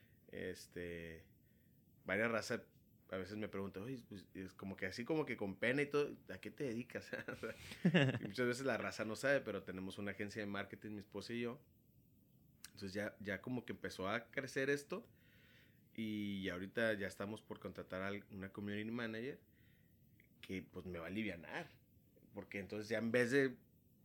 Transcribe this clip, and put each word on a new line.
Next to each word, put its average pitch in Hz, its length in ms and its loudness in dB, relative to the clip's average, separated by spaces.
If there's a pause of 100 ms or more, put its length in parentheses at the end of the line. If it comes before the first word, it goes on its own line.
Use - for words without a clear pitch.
(300)
este, 85 960 -8 (800)
varias 107 260 6
razas 113 300 2 (500)
a 95 60 -2
veces 92 200 -2
me 104 120 -2
preguntan, 98 360 -4
"Oye", 127 240 -4
pues, 98 260 -10
es 92 180 -6
como 95 240 -6
que 98 100 -2
así 107 180 -2
como 156 220 2
que 123 100 -2
con 98 200 -2
pena 127 260 4
y 143 40 2
todo, 143 300 2 (120)
"¿a 95 100 -6
qué 104 120 -8
te 147 140 -4
dedicas?". 113 460 -4
<laughs> - 220 -6
O - 40 -6
sea, 113 180 -6 (680)
y - 40 -8
muchas 123 220 4
veces 123 200 2
la 120 100 4
raza 101 280 0
no 107 120 -2
sabe, 139 240 6
pero 98 220 -2
tenemos 95 360 -6
una 101 140 -2
agencia 104 300 -4
de 104 40 -2
marketing, 101 440 -4
mi 107 100 -6
esposa 101 320 -6
y 120 100 0
yo. 120 180 -4 (1080)
Entonces 98 260 -8
ya, 104 280 -2
ya 98 200 -2
como 123 240 -4
que - 80 -6
empezó 92 360 -4
a 117 220 0
crecer 135 400 0
esto 139 360 0 (880)
y 104 540 0
ahorita 95 460 2
ya 98 120 0
estamos 101 360 -4
por - 180 -8
contratar 92 420 -6
a 101 320 -4
una 95 180 -6
community 104 380 -2
manager 117 480 -4 (1040)
que, 95 200 -4
pues, 87 220 -10
me 87 140 -4
va 82 80 -6
a - 20 -6
alivianar, 98 640 -4 (640)
porque 101 240 -6
entonces 104 300 -4
ya 110 100 4
en 113 140 2
vez 123 180 8
de, 135 260 6 (480)